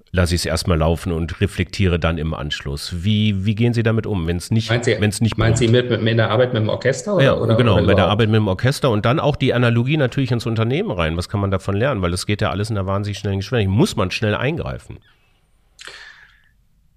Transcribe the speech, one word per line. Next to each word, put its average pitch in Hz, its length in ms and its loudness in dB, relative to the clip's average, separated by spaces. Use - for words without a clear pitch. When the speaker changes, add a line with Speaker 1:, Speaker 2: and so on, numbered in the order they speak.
Speaker 1:
Lass 87 200 0
ich's 85 140 0
erstmal 80 340 0
laufen 82 320 0
und 82 280 -4
reflektiere 90 600 0
dann 82 180 0
im 80 160 -4
Anschluss. 73 720 -8
Wie, 104 420 0
wie 110 80 0
gehen 120 220 0
Sie 117 80 2
damit 110 240 0
um, 95 180 -2
wenn's 87 240 -4
nicht, 113 200 0
Speaker 2:
Meinen 117 140 0
Sie, 113 160 2
Speaker 1:
wenn's 107 220 0
nicht 113 160 0
Speaker 2:
meinen 113 180 2
Sie 117 120 2
Speaker 1:
boomt? 123 220 4
Speaker 2:
mit, 110 120 0
mit, 113 80 0
in 117 80 2
der 107 140 2
Arbeit 123 220 2
mit 110 100 0
dem 104 60 0
Orchester 139 460 -2
oder, 156 80 4
Speaker 1:
Ja, 131 120 4
Speaker 2:
oder, 110 220 2
Speaker 1:
genau, 113 160 4
Speaker 2:
oder 87 80 4
Speaker 1:
mit 87 80 2
der 98 60 4
Speaker 2:
überhaupt? 95 160 4
Speaker 1:
Arbeit 107 180 2
mit 110 80 4
dem 107 100 2
Orchester 123 420 0
und 104 160 0
dann 123 140 2
auch 143 160 2
die 123 180 2
Analogie 120 440 2
natürlich 131 340 0
ins 120 160 -2
Unternehmen 117 420 0
rein. 85 260 -2
Was 85 140 -4
kann 101 120 -2
man 98 100 0
davon 95 240 -2
lernen? 113 260 0
Weil 87 120 0
es 90 120 -4
geht 104 160 -2
ja 101 80 0
alles 104 220 -4
in 107 60 -4
einer 92 100 -4
wahnsinnig 101 320 -4
schnellen 98 200 -2
Geschwindigkeit. 98 380 0
Muss 156 180 2
man 95 140 -2
schnell 107 240 -2
eingreifen? 71 640 -6